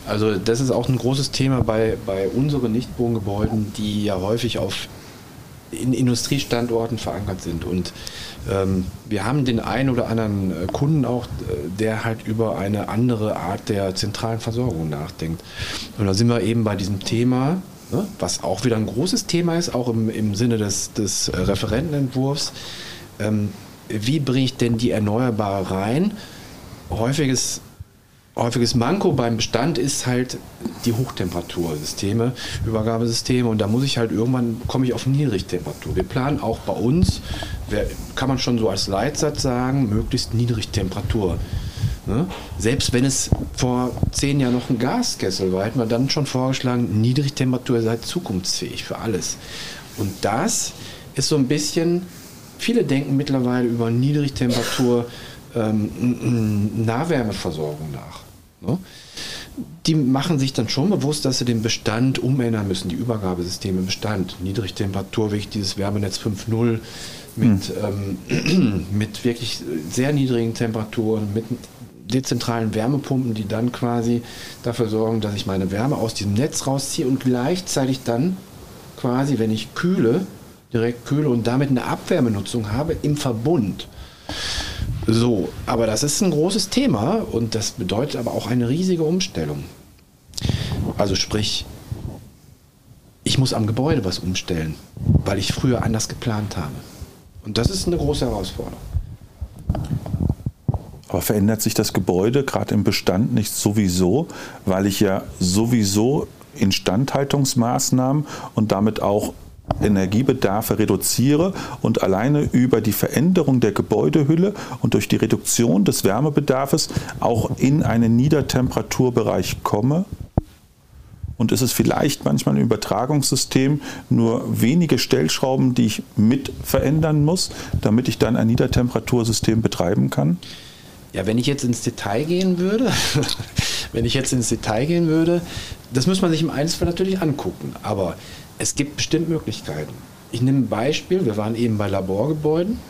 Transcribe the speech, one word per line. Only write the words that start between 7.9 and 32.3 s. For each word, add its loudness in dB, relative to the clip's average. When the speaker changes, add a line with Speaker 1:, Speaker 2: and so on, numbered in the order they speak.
Speaker 1:
ähm, 0
wir -2
haben 0
den 2
einen 0
oder 0
anderen, 0
äh, -2
Kunden 2
auch, -2
äh, -6
der 0
halt -4
über 0
eine -2
andere 2
Art -4
der 0
zentralen -4
Versorgung -2
nachdenkt. -6
Und 2
da 2
sind 4
wir 4
eben 2
bei 0
diesem -4
Thema, 0
ne, -2
was -4
auch -4
wieder 2
ein 0
großes -2
Thema 0
ist, -2
auch -2
im, 0
im -2
Sinne 2
des, -2
des, -2
äh, -4
Referentenentwurfs. 0
Ähm, 0
wie 0
bringe 2
ich -2
denn 2
die 2
Erneuerbare 0
rein? 0
Häufiges, 0
häufiges 0
Manko 2
beim 2
Bestand 0
ist -2
halt 0
die 2
Hochtemperatur-Systeme, -2